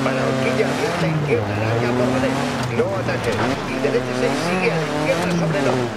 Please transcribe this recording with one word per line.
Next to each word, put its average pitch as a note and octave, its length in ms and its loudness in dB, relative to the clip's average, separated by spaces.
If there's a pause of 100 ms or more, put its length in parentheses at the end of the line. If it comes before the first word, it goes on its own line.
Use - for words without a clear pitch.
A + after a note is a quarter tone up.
para C3+ 200 0
horquilla C3 440 0
abierta, E3 400 -2
izquierda C3 520 0
larga, A2+ 360 0
por B2 180 2
derecha, - 300 0 (340)
no B3+ 160 2
ataque, - 380 -2 (360)
y F#3+ 160 -4
derecha B2+ 360 0
seis, C3+ 160 2 (120)
sigue F3+ 240 0
a E3 40 0
la D#3 100 0
izquierda D3+ 420 0 (120)
sobre D#3+ 200 2
el C3+ 80 2
otro B2 280 0